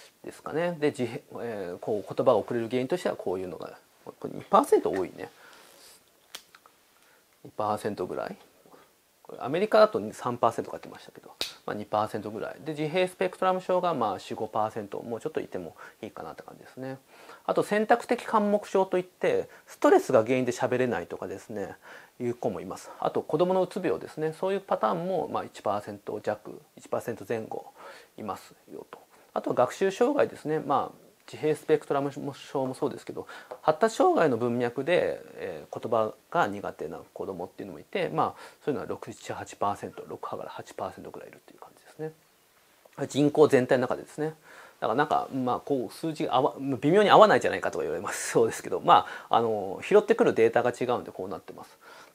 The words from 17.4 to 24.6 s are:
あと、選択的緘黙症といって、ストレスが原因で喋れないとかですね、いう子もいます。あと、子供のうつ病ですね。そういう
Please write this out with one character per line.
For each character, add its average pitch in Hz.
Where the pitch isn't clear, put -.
あ 190
と、 240
選 214
択 -
的 233
緘 208
黙 208
症 190
と 185
い 180
っ -
て、 120
ス -
ト 294
レ 302
ス -
が 117
原 127
因 127
で 120
喋 123
れ 127
な 95
い 85
と 82
か 98
で 95
す -
ね、 101
い 123
う 120
子 120
も 87
い 90
ま 87
す。 -
あ -
と、 165
子 -
供 180
の 185
う 175
つ -
病 175
で -
す -
ね。 156
そ 190
う 190
い 202
う 190